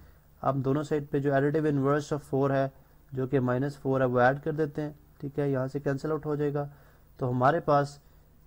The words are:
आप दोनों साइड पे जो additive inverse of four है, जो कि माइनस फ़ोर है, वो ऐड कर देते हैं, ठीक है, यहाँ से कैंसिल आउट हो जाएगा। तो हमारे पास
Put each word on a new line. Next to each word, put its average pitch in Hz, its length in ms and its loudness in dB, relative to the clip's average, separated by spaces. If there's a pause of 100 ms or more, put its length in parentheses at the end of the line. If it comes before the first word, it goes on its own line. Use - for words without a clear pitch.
(440)
आप 135 120 0
दोनों 139 280 0
साइड 147 240 -2
पे 147 120 -2
जो 139 120 0
additive 147 400 2
inverse 143 480 0
of - 20 -18 (120)
four 135 180 2
है, 135 220 0 (400)
जो 131 140 -4
कि 135 120 2
माइनस 127 380 -2
फ़ोर 135 240 0
है, 131 60 2
वो 123 140 2
ऐड 131 180 4
कर 160 120 -6
देते 151 300 -4
हैं, 147 180 -8 (220)
ठीक 143 180 -8
है, 143 120 0
यहाँ 131 160 0
से 139 120 -6
कैंसिल 143 320 -4
आउट 151 140 -4
हो 151 100 -2
जाएगा। 143 340 -2 (500)
तो 135 80 -2
हमारे 127 320 2
पास 143 420 0 (460)